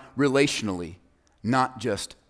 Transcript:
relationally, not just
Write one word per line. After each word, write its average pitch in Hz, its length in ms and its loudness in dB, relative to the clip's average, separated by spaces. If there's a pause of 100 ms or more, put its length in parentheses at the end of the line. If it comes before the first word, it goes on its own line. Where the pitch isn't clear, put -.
(160)
relationally, 110 800 0 (460)
not 127 360 0
just 104 380 -6 (140)